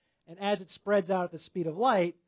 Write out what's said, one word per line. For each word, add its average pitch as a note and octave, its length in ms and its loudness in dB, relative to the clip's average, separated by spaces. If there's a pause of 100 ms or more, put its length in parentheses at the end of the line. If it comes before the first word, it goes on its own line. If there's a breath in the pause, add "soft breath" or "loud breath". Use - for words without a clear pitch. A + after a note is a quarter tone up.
(280)
And E3+ 100 -20
as G3+ 220 0
it F#3 100 -16
spreads G3 400 0
out F#3 140 2
at F3 80 -8
the D#3+ 60 -12
speed - 280 -6
of D#3 100 -4
light, G3 380 2 (120)